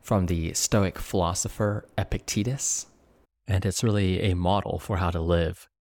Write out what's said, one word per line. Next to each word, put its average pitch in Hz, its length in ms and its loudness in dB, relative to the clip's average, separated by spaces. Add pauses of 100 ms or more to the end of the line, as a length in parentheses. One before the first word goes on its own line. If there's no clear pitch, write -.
from 98 240 2
the 82 280 0
Stoic - 460 0
philosopher 101 880 -2 (100)
Epictetus, - 880 -4 (600)
and 92 180 2
it's 92 180 0
really 101 380 2
a 95 140 2
model 90 440 0
for 95 180 -4
how 90 140 0
to 85 100 -2
live 85 480 0 (120)